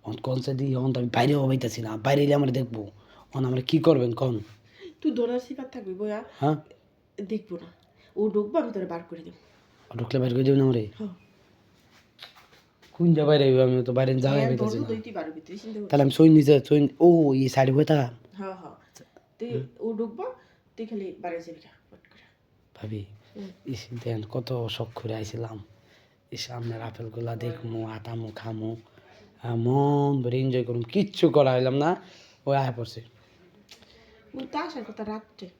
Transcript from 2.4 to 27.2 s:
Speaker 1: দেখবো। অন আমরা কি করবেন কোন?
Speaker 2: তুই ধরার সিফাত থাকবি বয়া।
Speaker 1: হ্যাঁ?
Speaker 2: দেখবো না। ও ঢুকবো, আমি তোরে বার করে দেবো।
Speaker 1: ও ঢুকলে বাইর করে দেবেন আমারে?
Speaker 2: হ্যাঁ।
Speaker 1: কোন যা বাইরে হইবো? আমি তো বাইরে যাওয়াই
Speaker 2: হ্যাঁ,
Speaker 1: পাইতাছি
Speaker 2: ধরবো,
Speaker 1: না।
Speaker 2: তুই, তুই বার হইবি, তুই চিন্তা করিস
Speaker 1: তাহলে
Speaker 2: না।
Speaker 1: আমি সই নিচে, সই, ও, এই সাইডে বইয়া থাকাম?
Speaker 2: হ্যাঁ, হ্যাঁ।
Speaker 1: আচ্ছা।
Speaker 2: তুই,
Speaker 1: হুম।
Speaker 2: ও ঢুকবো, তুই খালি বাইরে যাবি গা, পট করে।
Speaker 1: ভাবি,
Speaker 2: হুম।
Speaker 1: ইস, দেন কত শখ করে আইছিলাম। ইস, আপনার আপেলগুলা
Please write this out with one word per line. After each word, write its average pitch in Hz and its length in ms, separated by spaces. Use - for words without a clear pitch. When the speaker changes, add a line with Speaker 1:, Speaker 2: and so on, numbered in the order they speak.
Speaker 1:
দেখবো। 117 400
অন 131 100
আমরা 127 160
কি 156 180
করবেন 139 340
কোন? 120 280
Speaker 2:
তুই 311 100
ধরার 240 300
সিফাত 254 320
থাকবি 190 220
বয়া। 214 300
Speaker 1:
হ্যাঁ? 151 160
Speaker 2:
দেখবো 196 340
না। 170 100
ও 208 140
ঢুকবো, 208 280
আমি 233 140
তোরে 185 140
বার 170 160
করে 165 180
দেবো। 170 180
Speaker 1:
ও 117 80
ঢুকলে 127 220
বাইর 123 140
করে 131 100
দেবেন 139 180
আমারে? 117 260
Speaker 2:
হ্যাঁ। 214 100
Speaker 1:
কোন 170 220
যা 151 100
বাইরে 143 200
হইবো? 131 180
আমি 127 220
তো 127 80
বাইরে 131 280
যাওয়াই 135 200
Speaker 2:
হ্যাঁ, 131 100
Speaker 1:
পাইতাছি 214 200
Speaker 2:
ধরবো, - 120
Speaker 1:
না। 113 60
Speaker 2:
তুই, 220 140
তুই 233 100
বার 165 120
হইবি, 160 160
তুই 190 180
চিন্তা 214 220
করিস 202 100
Speaker 1:
তাহলে 143 140
Speaker 2:
না। - 20
Speaker 1:
আমি 139 40
সই 160 180
নিচে, 147 400
সই, 147 200
ও, 160 340
এই 131 140
সাইডে 135 240
বইয়া 147 120
থাকাম? 135 300
Speaker 2:
হ্যাঁ, 190 200
হ্যাঁ। 170 180
Speaker 1:
আচ্ছা। - 320
Speaker 2:
তুই, 240 120
Speaker 1:
হুম। - 160
Speaker 2:
ও 226 180
ঢুকবো, 233 280
তুই 226 100
খালি 196 340
বাইরে 170 200
যাবি 165 240
গা, - 40
পট - 200
করে। - 140
Speaker 1:
ভাবি, 107 300
Speaker 2:
হুম। 196 120
Speaker 1:
ইস, 135 200
দেন 113 260
কত 123 400
শখ 117 240
করে 110 200
আইছিলাম। 110 500
ইস, 117 180
আপনার 117 320
আপেলগুলা 117 540